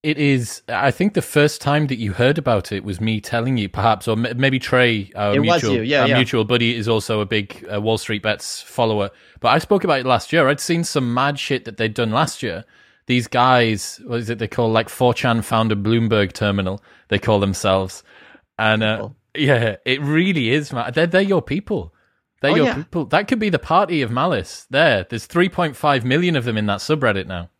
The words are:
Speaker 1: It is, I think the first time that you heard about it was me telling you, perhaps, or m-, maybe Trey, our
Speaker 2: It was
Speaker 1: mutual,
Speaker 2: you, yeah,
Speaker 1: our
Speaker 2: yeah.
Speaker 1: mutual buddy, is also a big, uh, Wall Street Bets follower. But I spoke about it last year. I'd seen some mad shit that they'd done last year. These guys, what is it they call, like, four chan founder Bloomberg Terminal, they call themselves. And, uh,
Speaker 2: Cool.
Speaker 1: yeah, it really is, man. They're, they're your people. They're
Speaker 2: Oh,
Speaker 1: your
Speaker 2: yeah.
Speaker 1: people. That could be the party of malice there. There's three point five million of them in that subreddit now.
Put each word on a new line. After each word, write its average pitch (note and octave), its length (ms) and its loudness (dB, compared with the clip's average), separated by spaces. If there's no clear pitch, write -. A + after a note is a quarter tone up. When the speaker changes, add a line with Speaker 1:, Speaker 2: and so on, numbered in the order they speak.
Speaker 1:
It D3+ 160 -2
is, C3+ 500 0
I A#2+ 220 0
think G3+ 240 -2
the C3+ 80 0
first - 380 2
time D3 260 0
that C3+ 100 -2
you G#2+ 160 -4
heard B2+ 240 2
about A#2+ 340 0
it G2 120 -6
was F#2+ 180 -6
me A2 180 0
telling A#2+ 380 -2
you, G2+ 100 -2
perhaps, G#2+ 400 0
or A2+ 40 0
m-, A#2 280 -2
maybe C3+ 200 2
Trey, A#2 560 2
our G#2 180 0
Speaker 2:
It - 60 2
was D#3 240 2
Speaker 1:
mutual, G#2+ 140 0
Speaker 2:
you, A2+ 40 0
yeah, C3+ 220 2
Speaker 1:
our A#2 60 4
Speaker 2:
yeah. - 80 2
Speaker 1:
mutual B2 260 0
buddy, A#2+ 320 2
is A2 120 -4
also A2 340 0
a G#2 40 0
big, G2+ 480 -4
uh, G#2 80 -2
Wall A2 160 0
Street G#2+ 240 -6
Bets - 400 -6
follower. G#2+ 480 -2
But B2 80 0
I C3+ 100 6
spoke F#3+ 260 2
about D3+ 160 2
it B2 60 -4
last B2+ 260 0
year. D#3 160 4
I'd C#3+ 120 0
seen E3+ 240 -2
some B2+ 280 -2
mad C3+ 280 0
shit - 260 -4
that G#2+ 120 -14
they'd A2 180 -2
done A#2 160 0
last C3+ 320 -2
year. F2+ 220 -6
These B2 180 2
guys, A#2+ 800 2
what A#2+ 140 -4
is A2+ 100 -8
it A#2 80 -4
they A2 100 -4
call, A2+ 220 0
like, A2 200 2
four B2 260 2
chan A#2 260 0
founder A2 340 0
Bloomberg G#2+ 580 2
Terminal, G2+ 500 -2
they G#2 100 -2
call G#2 220 2
themselves. F#2+ 640 0
And, A2 240 2
uh, G#2+ 160 0
Speaker 2:
Cool. G#2 160 -12
Speaker 1:
yeah, A#2+ 500 2
it C3+ 180 -2
really D#3 480 0
is, D3 200 -2
man. B2 220 -6
They're, E3 140 2
they're F#3 140 2
your G3 200 2
people. D#3+ 540 -6
They're C#3 100 2
Speaker 2:
Oh, E3+ 40 4
Speaker 1:
your D3+ 100 4
Speaker 2:
yeah. - 100 0
Speaker 1:
people. D#3 300 -6
That G3 220 0
could A#3+ 120 -2
be G#3+ 100 0
the E3 80 0
party E3+ 460 0
of A2 80 -2
malice B2+ 580 -4
there. C3 400 2
There's A#2 160 -6
three F3+ 240 0
point E3 260 -4
five C3+ 300 0
million E3 300 2
of B2 80 0
them A2+ 160 -2
in G#2+ 80 -2
that G2+ 140 0
subreddit A#2+ 440 0
now. F2 240 -10